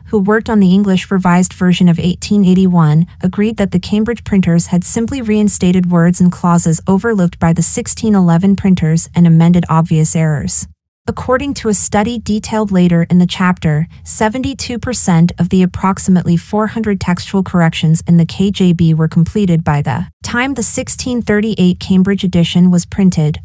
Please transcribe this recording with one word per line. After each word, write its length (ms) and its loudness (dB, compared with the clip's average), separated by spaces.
who 140 -2
worked 300 0
on 120 2
the 120 4
English 380 0
Revised 400 2
Version 380 2
of 100 0
eighteen 460 0
eighty-one, 600 2
agreed 360 -2
that 140 -2
the 80 -2
Cambridge 440 -4
printers 440 0
had 180 -2
simply 360 -4
reinstated 720 0
words 300 2
and 100 4
clauses 560 0
overlooked 500 0
by 140 0
the 100 0
sixteen 540 -2
eleven 400 2
printers 580 0
and 140 4
amended 400 4
obvious 480 0
errors. 520 -2
According 440 -2
to 160 -4
a 40 0
study 460 0
detailed 500 -2
later 400 2
in 80 2
the 80 4
chapter, 600 -2
seventy-two 720 -4
percent 640 0
of 80 0
the 160 2
approximately 720 0
four 320 -2
hundred 320 -4
textual 440 -4
corrections 600 0
in 120 2
the 80 4
K 260 -2
J 220 2
B 200 2
were 140 0
completed 560 0
by 180 0
the 260 -4
time 340 -4
the 80 -4
sixteen 580 -4
thirty-eight 580 0
Cambridge 460 0
edition 440 2
was 160 2
printed, 600 0